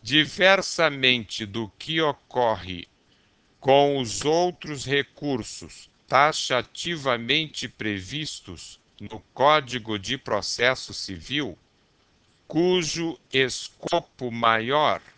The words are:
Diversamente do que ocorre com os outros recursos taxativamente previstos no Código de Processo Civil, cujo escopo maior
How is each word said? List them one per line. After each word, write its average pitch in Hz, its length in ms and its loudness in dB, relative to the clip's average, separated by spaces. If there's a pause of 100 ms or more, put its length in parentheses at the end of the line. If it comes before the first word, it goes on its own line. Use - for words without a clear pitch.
Diversamente 139 1400 2
do 104 320 -6
que 160 220 -4
ocorre 107 880 -2 (720)
com 139 400 6
os 117 240 -4
outros 156 600 0
recursos 131 1040 -4 (200)
taxativamente 135 1600 0
previstos 104 1120 -8 (180)
no 104 180 -14 (160)
Código 123 640 2
de 104 180 -6
Processo 120 800 -2
Civil, 98 640 -8 (880)
cujo 170 720 0 (140)
escopo - 1000 -2
maior 117 720 2 (160)